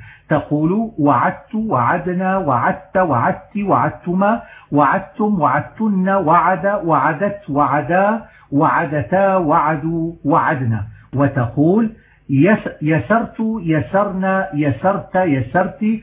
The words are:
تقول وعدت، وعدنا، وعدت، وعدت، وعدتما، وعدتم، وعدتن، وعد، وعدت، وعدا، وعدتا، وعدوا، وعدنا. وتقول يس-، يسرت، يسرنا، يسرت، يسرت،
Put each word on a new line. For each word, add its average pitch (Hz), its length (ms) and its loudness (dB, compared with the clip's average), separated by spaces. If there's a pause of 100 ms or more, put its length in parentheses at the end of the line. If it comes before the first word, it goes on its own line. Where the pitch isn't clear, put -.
(280)
تقول 160 680 0
وعدت، 143 560 0
وعدنا، 180 840 -2
وعدت، 143 600 -2
وعدت، 160 600 0
وعدتما، 190 840 0 (300)
وعدتم، 185 680 0
وعدتن، 185 680 0
وعد، 175 580 2 (180)
وعدت، 160 680 -2
وعدا، 151 720 0 (300)
وعدتا، 151 840 0
وعدوا، 160 760 0 (120)
وعدنا. 131 600 0 (300)
وتقول 143 800 2 (380)
يس-، 170 520 2
يسرت، 160 540 0 (260)
يسرنا، 190 920 -2
يسرت، 151 600 -2
يسرت، 180 720 0 (180)